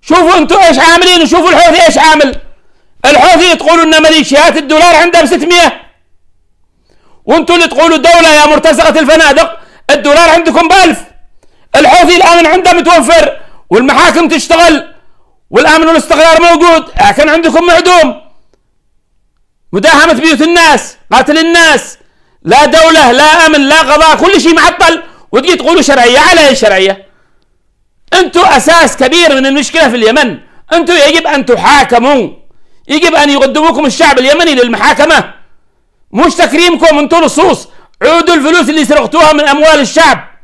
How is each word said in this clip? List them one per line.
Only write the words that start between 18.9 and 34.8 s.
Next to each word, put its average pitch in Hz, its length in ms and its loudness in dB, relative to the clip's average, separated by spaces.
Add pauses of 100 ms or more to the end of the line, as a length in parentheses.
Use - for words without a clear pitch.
مداهمه 302 400 0
بيوت 285 300 -2
الناس، 330 540 -2 (160)
قتل 285 260 0
الناس، 330 600 -2 (440)
لا 254 220 2
دوله 311 480 2
لا 311 340 2
امن 294 220 0
لا 302 120 2
قضاء، 302 360 0
كل 359 240 0
شيء 311 140 0
معطل، 330 480 0 (300)
وتجي 294 240 -2
تقولوا 311 260 -2
شرعيه. 247 360 0
على 311 300 2
اي 247 80 0
شرعيه؟ 190 500 -2 (1080)
انتوا 359 420 0
اساس 311 400 0
كبير 311 380 0
من 262 120 -2
المشكله 285 420 -2
في 233 80 -4
اليمن. 226 420 -2 (340)
انتوا 339 220 0
يجب 320 320 0
ان 285 200 -2
تحاكموا، 240 840 0 (600)
يجب 311 260 -2
ان 294 160 0
يقدموكم 277 560 -2
الشعب 277 320 0
اليمني 302 360 0
للمحاكمه، 254 800 -2 (760)